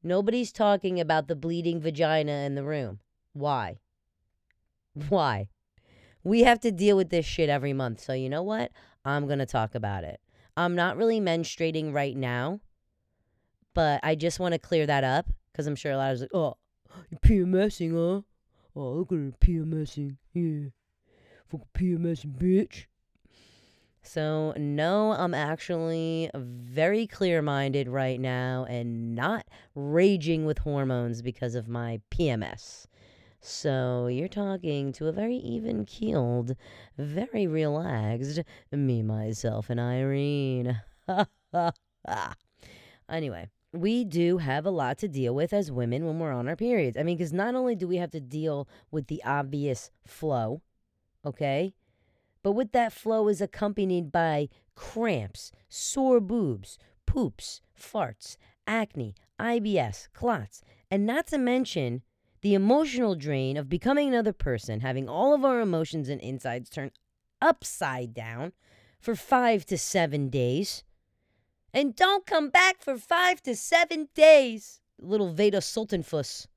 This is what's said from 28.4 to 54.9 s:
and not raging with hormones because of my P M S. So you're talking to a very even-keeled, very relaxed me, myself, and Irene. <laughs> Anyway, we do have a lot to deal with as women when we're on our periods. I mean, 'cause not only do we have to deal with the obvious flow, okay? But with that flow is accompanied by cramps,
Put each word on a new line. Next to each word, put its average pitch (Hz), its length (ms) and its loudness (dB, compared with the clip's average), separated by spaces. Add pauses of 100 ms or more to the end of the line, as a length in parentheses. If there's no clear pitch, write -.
and 117 460 -4
not 160 340 -2 (260)
raging 160 720 2
with 151 140 0
hormones 123 640 -2
because 120 320 -6
of 113 140 -6
my 117 320 -6 (100)
P 160 200 0
M 110 120 -2
S. - 440 -12 (600)
So 127 600 0
you're 127 200 -2
talking 175 680 -2
to 156 140 -6
a 160 60 0
very 220 240 -2
even-keeled, 214 1200 -2 (400)
very 185 500 -4
relaxed 147 920 -2 (320)
me, 131 300 0
myself, 110 640 -4
and 120 100 -2
Irene. 131 1000 -2 (260)
<laughs> 190 140 0 (1900)
Anyway, 107 440 -8 (200)
we 214 320 0
do 170 360 2
have 147 260 -2
a 196 60 0
lot 143 260 0
to 208 120 -4
deal 131 260 -2
with 156 180 0
as 196 180 0
women 123 360 -2
when 160 120 -4
we're 156 140 -4
on 123 160 -4
our 165 80 -4
periods. 202 400 0
I 143 60 -2
mean, 170 160 0
'cause 160 160 -4
not 214 200 0
only 254 220 0
do 180 100 -4
we 180 120 -2
have 175 140 -4
to 160 80 -8
deal 143 460 -4 (240)
with 151 180 -6
the - 160 -6
obvious 139 640 -2 (160)
flow, 135 560 -2 (600)
okay? 147 520 -2 (680)
But 202 100 2
with 220 200 0
that 233 220 2
flow 220 340 0
is 196 140 0
accompanied 190 680 -2
by 156 380 0 (260)
cramps, 143 800 -4 (160)